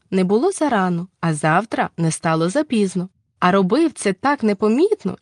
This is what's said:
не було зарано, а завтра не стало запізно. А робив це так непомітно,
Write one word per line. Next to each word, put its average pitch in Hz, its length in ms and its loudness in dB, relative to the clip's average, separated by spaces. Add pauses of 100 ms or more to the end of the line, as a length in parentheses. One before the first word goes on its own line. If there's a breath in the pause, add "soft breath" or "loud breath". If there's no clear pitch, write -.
(100)
не 190 140 2
було 233 280 2
зарано, 185 560 -2 (120)
а 165 140 0
завтра 180 640 0
не 165 160 0
стало 165 360 0
запізно. 202 600 -2 (300)
А 180 140 2
робив 202 400 2
це - 200 -4
так 277 300 -2
непомітно, 220 800 0